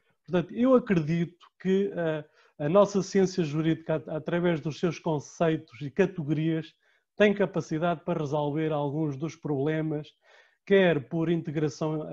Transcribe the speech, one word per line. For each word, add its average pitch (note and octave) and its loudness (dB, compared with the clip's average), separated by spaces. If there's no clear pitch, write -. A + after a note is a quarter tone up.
Portanto, F3 -2
eu B3 4
acredito E3+ 2
que, F#3+ 0
eh, D#3 -2
a D3 -2
nossa G3 4
ciência F#3 2
jurídica, D#3 0
at-, - -6
através E3+ -2
dos D3 -6
seus E3+ -2
conceitos D#3+ -2
e C#3+ -8
categorias, D#3+ -2
tem G3+ 4
capacidade F3 -2
para F3 -2
resolver D3 -2
alguns D3 -2
dos D3 -8
problemas, D3+ -4
quer F3+ 4
por E3 -2
integração, D#3 -2